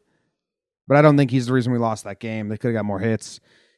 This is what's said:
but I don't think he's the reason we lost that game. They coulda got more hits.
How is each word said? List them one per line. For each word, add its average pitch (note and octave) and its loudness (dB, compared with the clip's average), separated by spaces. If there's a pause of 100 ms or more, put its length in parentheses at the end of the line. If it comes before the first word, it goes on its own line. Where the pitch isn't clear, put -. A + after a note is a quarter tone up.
(880)
but C#3 4
I D3 6
don't D3+ 6
think C#3 2
he's B2+ 0
the B2+ 0
reason B2+ 0
we A#2+ -2
lost A2+ -4
that G2+ -14
game. A2 -8
They G#2+ -6
coulda A#2+ -2
got G#2+ -2
more G#2 -4
hits. A2 -4 (380)